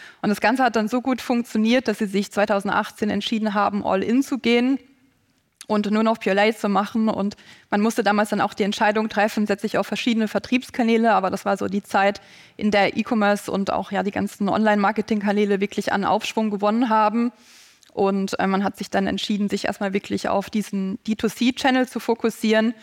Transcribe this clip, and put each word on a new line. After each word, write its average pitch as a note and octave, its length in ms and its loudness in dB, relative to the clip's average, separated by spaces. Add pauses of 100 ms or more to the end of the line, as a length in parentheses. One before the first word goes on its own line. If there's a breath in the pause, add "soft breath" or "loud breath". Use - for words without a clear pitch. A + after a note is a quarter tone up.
(220 loud breath)
Und - 60 0
das G3+ 120 0
Ganze B3+ 240 2
hat A#3 100 2
dann G#3+ 140 0
so B3 140 0
gut B3+ 180 0
funktioniert, A#3 640 0
dass G#3+ 120 -2
sie A3 80 -2
sich F#3+ 260 -2
zweitausendachtzehn G#3 800 0
entschieden G#3 440 -2
haben, G3+ 300 0
all F#3+ 180 0
in B3 220 2
zu C4+ 140 -4
gehen A#3+ 400 2 (880)
und G#3 200 0
nur G#3+ 140 2
noch A3+ 160 2
Purelay G#3 340 2
zu A3 160 -4
machen. G3+ 400 0
Und G3+ 280 -2 (340 loud breath)
man G#3 100 0
musste A3+ 220 0
damals G#3 280 2
dann G#3 100 0
auch - 140 -2
die G#3+ 100 0
Entscheidung G#3+ 440 0
treffen, G#3 380 0
setze G3+ 200 -2
ich - 120 -2
auf G3 80 0
verschiedene A3 400 0
Vertriebskanäle. A3+ 840 0
Aber F#3+ 180 2
das - 140 -6
war G3 120 0
so G3+ 120 -4
die G3 160 -4
Zeit, G3+ 360 0 (360 loud breath)
in G#3 160 -2
der G3+ 240 2
E-Commerce G#3 560 0
und G3 200 -2
auch, - 200 -4
ja, F#3+ 100 -2
die G3 80 -2
ganzen G3 380 -4
Online-Marketing-Kanäle G#3 1120 2
wirklich - 320 -4
an G3 120 -2
Aufschwung A3 460 0
gewonnen G#3 380 0
haben. A3 420 2 (640 loud breath)
Und, G3 460 0
äh, F#3+ 80 0
man G3 180 0
hat G3 120 -2
sich - 140 -10
dann G3 160 0
entschieden, G3 420 -2
sich G3+ 180 -4
erstmal G3+ 260 -4
wirklich G3+ 360 -4
auf G3 220 -2
diesen G3 540 -4
D A3 120 -2
two A3 120 -2
C-Channel B3+ 600 0
zu - 120 -8
fokussieren. A3 840 0